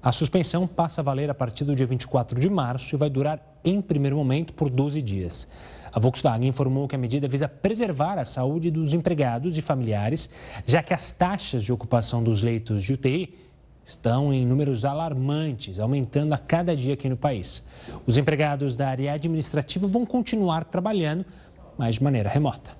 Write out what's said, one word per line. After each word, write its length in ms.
A 100
suspensão 540
passa 360
a 20
valer 260
a 60
partir 300
do 100
dia 100
vinte 180
e 40
quatro 320
de 100
março 460
e 20
vai 120
durar, 540
em 180
primeiro 340
momento, 380
por 160
doze 320
dias. 460
A 80
Volkswagen 480
informou 400
que 80
a 40
medida 280
visa 200
preservar 680
a 80
saúde 460
dos 220
empregados 640
e 40
familiares, 680
já 160
que 120
as 180
taxas 520
de 80
ocupação 520
dos 180
leitos 420
de 100
U 40
T 120
I 260
estão 480
em 120
números 400
alarmantes, 960
aumentando 540
a 40
cada 380
dia 180
aqui 160
no 80
país. 460
Os 120
empregados 580
da 140
área 240
administrativa 720
vão 180
continuar 600
trabalhando, 600
mas 180
de 80
maneira 260
remota. 500